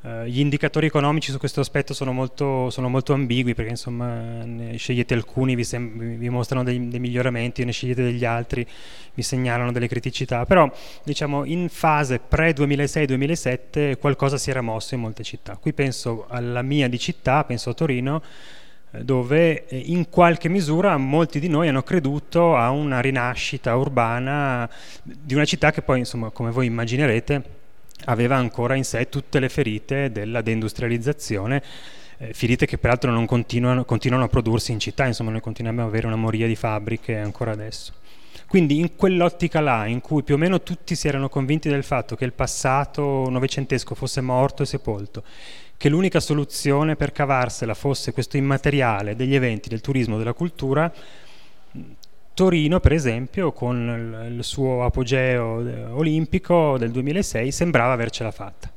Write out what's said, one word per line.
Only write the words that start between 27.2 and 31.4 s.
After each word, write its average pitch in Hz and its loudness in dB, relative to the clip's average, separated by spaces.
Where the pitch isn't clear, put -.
aveva 120 4
ancora 123 0
in 135 0
sé 117 -2
tutte 143 -2
le 131 2
ferite 135 -2
della 110 -4
deindustrializzazione, 113 -2